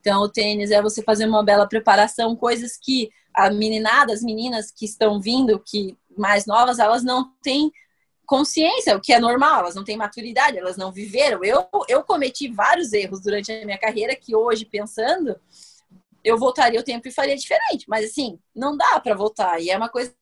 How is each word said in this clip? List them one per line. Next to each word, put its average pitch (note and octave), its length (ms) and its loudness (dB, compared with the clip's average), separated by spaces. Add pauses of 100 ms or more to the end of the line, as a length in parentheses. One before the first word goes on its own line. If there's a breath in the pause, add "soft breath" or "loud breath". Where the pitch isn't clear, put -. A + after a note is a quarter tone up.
Então, G3+ 200 0
o G#3 80 0
tênis G#3 420 -2
é G#3 100 6
você G#3+ 220 -4
fazer A3 240 0
uma A3 160 2
bela G#3 240 4
preparação, A3 720 2
coisas A#3+ 400 -4
que B3+ 340 -4 (240 soft breath)
a G3 160 4
meninada, A3 640 2
as G#3+ 100 -6
meninas A3+ 480 -6
que - 140 -12
estão G#3 360 0
vindo, A3+ 380 2
que G3 380 -6 (200)
mais G3+ 300 0
novas, A#3+ 320 2
elas A#3 240 4
não B3+ 300 -2 (100)
têm D4 300 0 (520 soft breath)
consciência, D4+ 720 2
o G3 40 -4
que B3 120 2
é A#3 60 8
normal, A#3+ 420 4
elas F3 140 -4
não G3 80 -12
têm G#3 140 -8
maturidade, A#3 600 -2
elas F#3 200 -6
não F#3+ 160 -8
viveram. G#3 500 -2
Eu, G#3+ 240 2 (220)
eu C#4 160 2
cometi C#4 440 -2
vários A#3+ 440 0
erros F#3+ 280 -4
durante G3+ 300 -4
a A3 140 -10
minha G3+ 140 -8
carreira A3 360 -2
que A3+ 220 -4
hoje, A3+ 280 2
pensando, A3+ 680 -4 (880 soft breath)
eu A3+ 160 2
voltaria B3 400 2
o A#3 60 -4
tempo A#3+ 240 -8
e - 20 -14
faria C#4 240 -2
diferente. D#5 540 -4
Mas, G#3+ 160 -2
assim, A3 340 -6 (160)
não C#4+ 220 -6
dá - 240 2
pra A3 140 -2
voltar. F#3+ 460 -2
E E3+ 100 -4
é F#3+ 60 0
uma A3+ 120 -4
coisa B3 340 -8